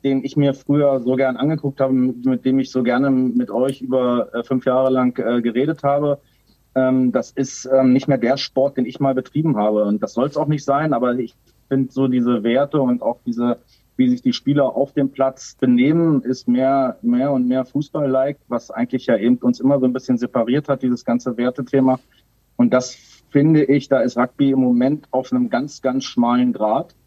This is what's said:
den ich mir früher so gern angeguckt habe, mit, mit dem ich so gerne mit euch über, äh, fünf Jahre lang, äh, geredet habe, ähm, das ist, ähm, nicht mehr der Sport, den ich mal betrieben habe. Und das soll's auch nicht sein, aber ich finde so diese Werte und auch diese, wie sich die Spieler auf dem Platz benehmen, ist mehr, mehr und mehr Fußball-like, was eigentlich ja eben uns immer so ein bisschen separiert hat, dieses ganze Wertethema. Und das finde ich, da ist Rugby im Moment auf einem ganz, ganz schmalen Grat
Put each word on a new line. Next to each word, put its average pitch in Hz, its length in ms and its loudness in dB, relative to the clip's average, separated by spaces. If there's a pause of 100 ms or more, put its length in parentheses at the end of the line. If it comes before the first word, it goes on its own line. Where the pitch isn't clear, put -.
den 135 200 0
ich 135 140 -6
mir 143 160 2
früher 143 460 0
so 127 160 0
gern 127 220 0
angeguckt 143 440 -4
habe, 135 120 2
mit, 127 320 -2
mit 127 200 0
dem 135 140 2
ich 131 100 -4
so 127 140 -2
gerne 123 260 0
mit 123 400 0
euch 127 320 -2
über, 123 520 -2
äh, 117 100 -4
fünf 131 220 -2
Jahre 131 260 2
lang, 123 260 0
äh, 117 240 -2
geredet 127 420 -2
habe, 143 360 0 (560)
ähm, 131 360 2
das - 200 -4
ist, - 420 -8
ähm, 131 180 4
nicht 131 160 2
mehr 131 120 2
der 120 180 0
Sport, 135 400 -2
den 127 80 0
ich - 140 -12
mal 135 160 2
betrieben 143 420 -2
habe. 107 280 0
Und 104 180 -2
das 110 100 -8
soll's 139 240 -2
auch 147 100 -2
nicht 147 160 -2
sein, 147 300 0
aber 123 240 -2
ich 117 160 -8 (360)
finde 135 220 -2
so 131 160 0
diese 123 360 0
Werte 139 360 0
und 123 220 0
auch 113 240 -4
diese, 120 320 -2 (400)
wie 127 120 2
sich 123 120 -2
die 127 120 0
Spieler 143 420 0
auf 139 180 -2
dem 139 160 0
Platz - 500 -4
benehmen, 139 600 2
ist 127 260 -6
mehr, 131 540 0
mehr 123 300 0
und 127 160 0
mehr 127 180 0
Fußball-like, 143 720 -2 (100)
was - 220 -6
eigentlich 123 380 -4
ja 117 100 2
eben 120 200 2
uns 123 220 -2
immer 139 200 2
so 127 60 0
ein 127 80 0
bisschen 127 260 -2
separiert 123 500 -2
hat, 131 140 -2
dieses 123 200 -2
ganze 120 320 -4
Wertethema. 131 640 0 (580)
Und 120 140 2
das 127 240 0 (340)
finde 151 360 4
ich, 143 240 0
da 131 120 4
ist 120 160 -2
Rugby 135 340 0
im 131 80 2
Moment 127 520 0
auf 131 200 -2
einem 123 180 0
ganz, 135 320 -6
ganz 131 240 -2
schmalen 123 480 0
Grat 113 420 -2 (120)